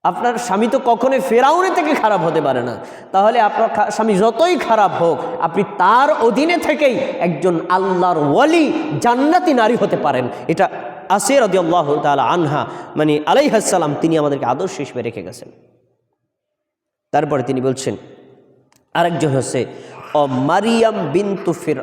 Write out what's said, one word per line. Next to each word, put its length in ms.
আপনার 340
স্বামী 300
তো 180
কখনোই 340
ফেরাউনের 540
থেকে 200
খারাপ 280
হতে 200
পারে 220
না, 140
তাহলে 280
আপনার 300
খা-, 220
স্বামী 240
যতই 400
খারাপ 360
হোক, 160
আপনি 220
তার 460
অধীনে 340
থেকেই 380
একজন 640
আল্লাহর 480
ওয়ালি, 560
জান্নাতি 520
নারী 220
হতে 220
পারেন। 300
এটা 220
আসিয়া 320
রাদিয়াল্লাহু 560
তাআলা 260
আনহা, 420
মানে 300
আলাইহাস 440
সালাম, 320
তিনি 160
আমাদেরকে 280
আদর্শ 320
হিসেবে 240
রেখে 220
গেছেন। 280
তারপরে 320
তিনি 180
বলছেন, 340
আরেকজন 360
হচ্ছে, 360
ও 140
মারিয়াম 840
বিনতু 400
ফির 300